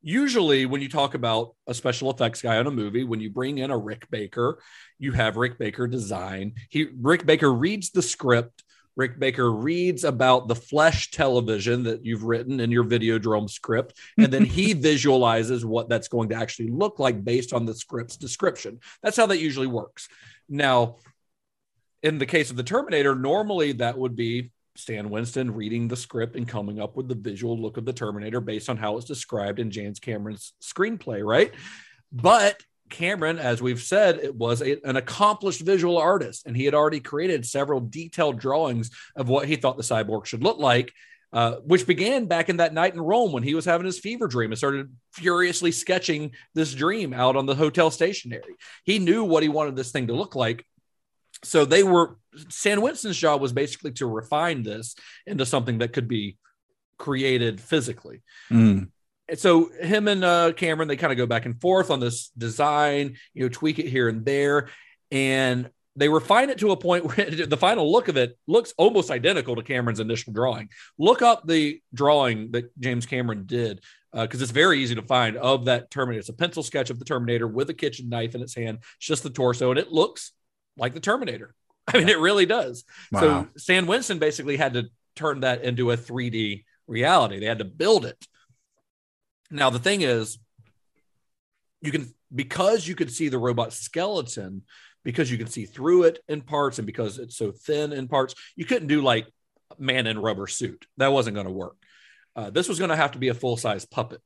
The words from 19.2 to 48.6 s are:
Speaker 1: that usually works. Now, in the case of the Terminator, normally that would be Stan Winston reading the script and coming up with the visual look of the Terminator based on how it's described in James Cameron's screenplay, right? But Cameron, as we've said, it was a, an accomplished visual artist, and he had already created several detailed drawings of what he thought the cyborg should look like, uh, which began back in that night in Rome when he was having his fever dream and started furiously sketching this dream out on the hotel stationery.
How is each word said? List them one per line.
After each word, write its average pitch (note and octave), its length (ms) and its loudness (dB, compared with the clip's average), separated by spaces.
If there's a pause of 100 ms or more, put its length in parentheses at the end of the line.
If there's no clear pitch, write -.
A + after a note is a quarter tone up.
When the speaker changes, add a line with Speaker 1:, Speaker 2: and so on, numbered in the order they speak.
Speaker 1:
that F#3+ 120 2
usually C3+ 280 -2
works. A2+ 420 -8 (400)
Now, C3 480 2 (1040)
in D#3 160 0
the C3+ 80 -2
case C#3+ 240 0
of B2 60 -10
the B2 80 -6
Terminator, D3 500 0
normally D#3 580 0
that A#2+ 240 -2
would B2+ 200 -4
be A#2+ 340 -4 (240)
Stan G#2+ 360 -8
Winston A#2+ 440 -4
reading A2+ 340 -4
the B2 80 -4
script A#2 400 -6
and A#2+ 120 -6
coming G#2 320 -8
up - 160 -8
with C3 120 -8
the B2+ 60 -4
visual G#2+ 460 -6
look A2 160 -8
of A#2 80 -8
the B2+ 80 -6
Terminator G#2+ 480 -6
based G#2+ 280 -8
on B2 80 -2
how G#2+ 200 -4
it's B2 100 -10
described G#2+ 520 -6
in A2+ 120 -4
James G2+ 300 -10
Cameron's G#2 520 -10 (100)
screenplay, F#3 640 -4
right? A#2 280 4 (580)
But G3+ 520 4 (280)
Cameron, E3 480 -2
as B2 240 0
we've B2 180 -2
said, F#3+ 380 4
it C#3+ 160 -6
was A#2 280 0
a, C#3+ 240 0
an C3 100 0
accomplished G3 640 0
visual F3 380 2
artist, E3 480 0
and A#2+ 100 -6
he C3 80 0
had C#3 100 2
already D3+ 260 2
created D3 460 -4
several C#3 340 -2
detailed D3 600 -4
drawings C3 500 -2 (240)
of B2+ 140 -4
what C#3 180 2
he D3+ 100 2
thought B2+ 200 0
the - 60 -8
cyborg A2 440 -2
should A2+ 160 -8
look G3+ 160 0
like, B2 340 2 (400)
uh, A#2 320 2
which D#3 220 4
began G#3 400 0
back E3 220 0
in F3+ 100 0
that E3 160 2
night F3 200 2
in E3+ 60 -8
Rome G3 320 2
when B2 100 -2
he C#3+ 120 -2
was D#3+ 100 -2
having F3 220 2
his F#3 120 -6
fever A#3 280 -6
dream A#2+ 240 -2
and A2+ 80 -6
started C#3 320 -2 (220)
furiously F3 600 0
sketching E3 600 -2 (220)
this D#3 200 0
dream D#3+ 400 -2
out B2+ 220 4
on C3+ 100 0
the C#3 80 0
hotel D#3 360 2
stationery. - 640 -4 (280)